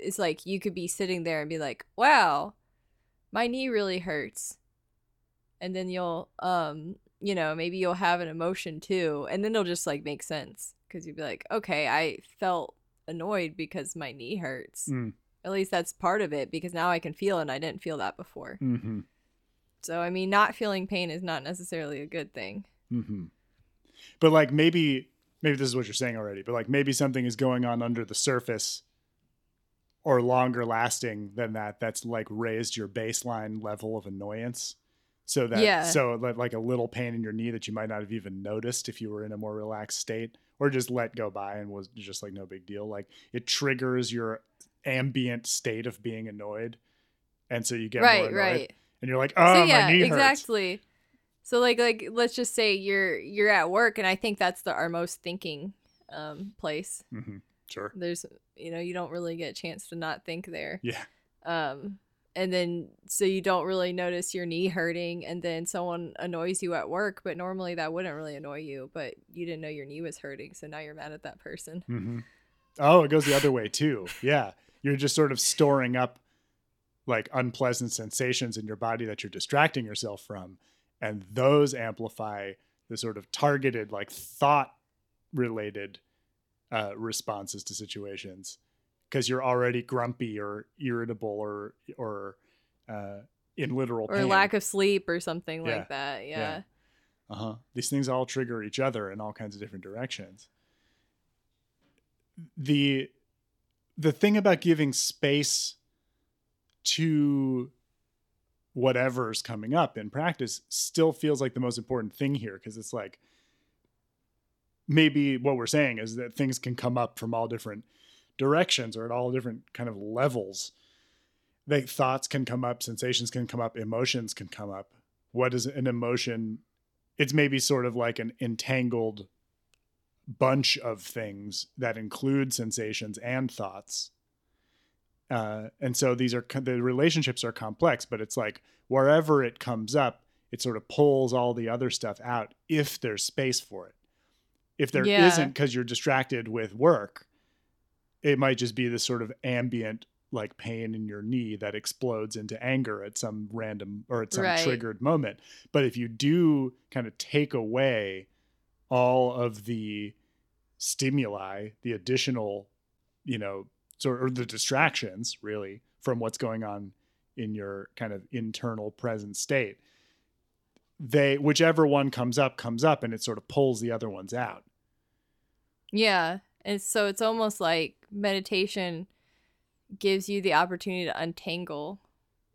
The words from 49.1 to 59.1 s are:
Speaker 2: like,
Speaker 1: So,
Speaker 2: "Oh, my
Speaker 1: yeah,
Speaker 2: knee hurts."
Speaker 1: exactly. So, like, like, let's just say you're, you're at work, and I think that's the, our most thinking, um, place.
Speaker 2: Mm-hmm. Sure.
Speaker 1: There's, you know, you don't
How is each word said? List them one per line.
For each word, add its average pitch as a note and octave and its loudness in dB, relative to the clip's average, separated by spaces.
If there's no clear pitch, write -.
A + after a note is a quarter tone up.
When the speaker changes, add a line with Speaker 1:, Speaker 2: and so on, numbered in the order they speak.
Speaker 2:
like, C3+ 2
Speaker 1:
So, F3+ 10
Speaker 2:
"Oh, E3+ 6
my - -
Speaker 1:
yeah, G#3+ 8
Speaker 2:
knee F3 8
hurts." - 4
Speaker 1:
exactly. A3+ 4
So, A#3+ 2
like, A#3+ 6
like, A#3 2
let's A#3+ 2
just A#3+ -2
say G#3+ 4
you're, G3 2
you're G3+ 2
at F3 6
work, A3 4
and G3+ 0
I F#3+ 2
think G#3 -2
that's F#3 0
the, F3+ -2
our E3 0
most E3+ -4
thinking, F3 -8
um, D#3 -12
place. - -6
Speaker 2:
Mm-hmm. G#2+ -12
Sure. - -10
Speaker 1:
There's, F3 -6
you E3 -12
know, E3 -6
you F3 -6
don't F3 -6